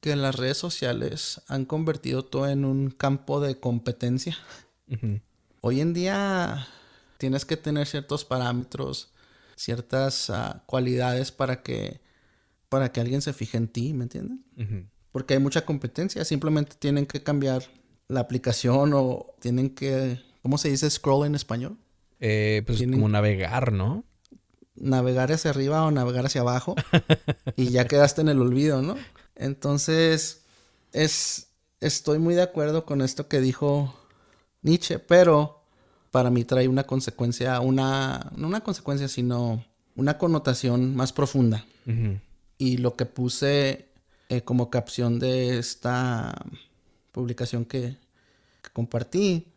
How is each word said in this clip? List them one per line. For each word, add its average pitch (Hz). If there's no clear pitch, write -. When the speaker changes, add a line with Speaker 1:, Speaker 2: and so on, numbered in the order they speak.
Speaker 1:
que 151
las 135
redes 135
sociales 135
han 135
convertido 143
todo 135
en 139
un 135
campo 139
de 139
competencia. 123
Speaker 2:
Ujú. 107
Speaker 1:
Hoy 123
en 165
día 185
tienes 135
que 160
tener 147
ciertos 143
parámetros, 127
ciertas, 131
ah, 104
cualidades 127
para 131
que, -
para 135
que 117
alguien 127
se 143
fije -
en 113
ti, 123
¿me 131
entiendes? 226
Speaker 2:
Ujú. 101
Speaker 1:
Porque 131
hay 135
mucha 139
competencia. 156
Simplemente 151
tienen 143
que 143
cambiar 139
la 131
aplicación 127
o 131
tienen 127
que, 131
¿cómo 135
se 160
dice 143
scroll 143
en 147
español? 131
Speaker 2:
Eh, 107
pues 113
Speaker 1:
Tienen 127
Speaker 2:
como 107
navegar, 104
¿no? 107
Speaker 1:
Navegar 127
hacia 151
arriba 143
o 156
navegar 123
hacia 135
abajo. 123
Speaker 2:
<laughs> -
Speaker 1:
Y 127
ya 123
quedaste 143
en 156
el 139
olvido, 131
¿no? 170
Entonces, 156
es, -
estoy 151
muy 165
de 175
acuerdo 160
con 139
esto 131
que 139
dijo 139
Nietzsche, 170
pero 165
para 123
mí 120
trae 127
una 135
consecuencia, 123
una, 135
no 151
una 202
consecuencia, 139
sino 120
una 147
connotación 131
más 131
profunda. 123
Speaker 2:
Ujú. 110
Speaker 1:
Y 127
lo 123
que 120
puse, 135
eh, 123
como 123
capción 117
de 127
esta 123
publicación 120
que, 127
que -
compartí 165